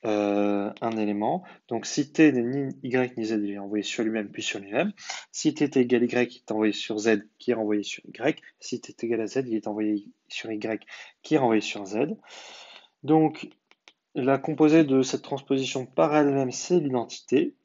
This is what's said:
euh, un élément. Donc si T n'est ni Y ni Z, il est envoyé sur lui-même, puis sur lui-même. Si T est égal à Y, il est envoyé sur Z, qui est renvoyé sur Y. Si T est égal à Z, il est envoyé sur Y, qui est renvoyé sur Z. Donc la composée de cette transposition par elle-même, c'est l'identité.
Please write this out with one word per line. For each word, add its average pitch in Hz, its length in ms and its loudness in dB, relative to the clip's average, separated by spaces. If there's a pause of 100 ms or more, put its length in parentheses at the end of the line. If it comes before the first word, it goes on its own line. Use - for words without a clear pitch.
euh, 101 760 0
un 113 160 -2
élément. 107 480 -2 (240)
Donc 113 180 -6
si 143 260 -4
T 156 200 6
n'est 123 100 0
ni 131 400 -4
Y 123 340 -2
ni 113 80 -4
Z, 110 180 -2
il 101 80 -4
est 101 80 -8
envoyé 101 240 -4
sur - 220 -6
lui-même, 110 260 -4
puis 107 120 -12
sur - 160 -6
lui-même. 117 340 -4 (380)
Si - 240 -2
T 147 100 0
est 139 120 -2
égal 120 260 4
à - 20 2
Y, 120 300 0
il - 40 -20
est - 120 -16
envoyé 107 220 2
sur - 260 -6
Z, 107 260 2 (140)
qui - 120 -4
est 123 40 4
renvoyé 107 280 -2
sur - 240 -10
Y. 139 340 -4 (200)
Si 120 200 -8
T - 100 -20
est - 140 -10
égal 117 160 -2
à 110 60 -4
Z, 131 200 -4
il 113 80 -4
est 104 120 -4
envoyé 107 420 -4 (200)
sur - 220 -12
Y, 110 340 -6 (380)
qui - 120 -2
est 151 40 6
renvoyé 113 220 4
sur 104 260 -8
Z. 127 300 -2 (840)
Donc 156 460 2 (680)
la 135 240 2
composée 156 460 6
de 135 180 4
cette 131 200 -2
transposition 135 640 -4
par 160 280 2
elle-même, 139 380 2
c'est 180 280 0
l'identité. 131 760 -2 (100)